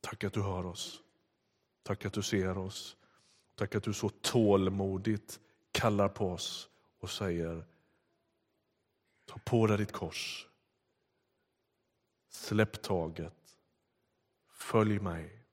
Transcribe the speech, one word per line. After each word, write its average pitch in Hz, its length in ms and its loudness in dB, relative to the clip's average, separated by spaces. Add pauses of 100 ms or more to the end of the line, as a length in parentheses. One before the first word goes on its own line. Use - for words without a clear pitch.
(100)
Tack - 140 -6
att 98 80 0
du 110 100 -2
hör 92 240 -2
oss. - 360 -10 (800)
Tack - 220 -6
att 101 80 -4
du 104 100 -2
ser 95 360 2
oss. - 380 -8 (580)
Tack - 200 -4
att 104 80 2
du 107 100 -2
så 98 160 0
tålmodigt 98 1300 2 (320)
kallar 101 360 4
på 95 240 -2
oss - 380 -8 (280)
och - 120 -12
säger: 82 540 -4 (1600)
"Ta - 200 -16
på 113 220 4
dig 104 120 4
ditt 104 140 -2
kors. - 560 -8 (1800)
Släpp - 540 0
taget. 82 760 -4 (920)
Följ 107 520 2
mig." 85 520 -8